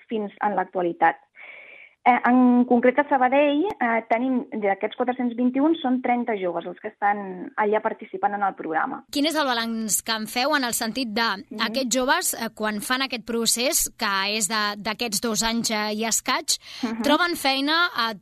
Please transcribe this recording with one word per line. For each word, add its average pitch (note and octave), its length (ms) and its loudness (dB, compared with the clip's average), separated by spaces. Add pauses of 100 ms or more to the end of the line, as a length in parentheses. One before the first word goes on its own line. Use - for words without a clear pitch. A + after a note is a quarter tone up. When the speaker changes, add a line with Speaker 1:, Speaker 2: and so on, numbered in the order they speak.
Speaker 1:
fins G#3 240 -4 (100)
en G#3 140 0
l'actualitat. F3 600 0 (920)
Eh, B3 160 6
en B3 400 8
concret, B3 360 4
a C#4+ 80 0
Sabadell, C#4+ 600 4
eh, A3+ 400 -2
tenim, B3 380 0 (160)
d'aquests G3 340 0
quatre-cents B3 400 -2
vint-i-un, C4 400 2
són B3+ 240 0
trenta A#3+ 400 0
joves E3+ 240 -4
els F3+ 160 -10
que G#3+ 80 -12
estan G3+ 680 -4
allà G#3+ 260 2
participant G3+ 500 -4
en G3+ 140 -2
el - 80 -2
programa. - 480 -4 (100)
Speaker 2:
Quin C#4+ 140 0
és D#4+ 100 -2
el D4+ 80 0
balanç A3+ 600 -2
que A3+ 100 -2
en A3 100 -6
feu B3+ 300 0
en C4+ 80 0
el A#3+ 80 -2
sentit A#3+ 400 -4
de A3+ 140 0 (240)
Speaker 1:
Mhm. G#3+ 100 -8
Speaker 2:
aquests A3+ 340 -2
joves, C4+ 380 0
eh, A3+ 220 -6
quan G#3+ 260 -4
fan B3+ 220 -2
aquest B3+ 240 -6
procés, A#3 720 0
que G3+ 400 0
és A3 100 -2
de, G#3 320 -2
d'aquests G#3+ 400 -4
dos A3+ 220 -2
anys, A3+ 280 -2
eh, G#3+ 260 -2
i G#3+ 80 -2
escaig, C4 520 -2 (260)
Speaker 1:
Mhm. A3+ 200 -4
Speaker 2:
troben D#4+ 340 2
feina, D4 560 2
eh, A3+ 300 -2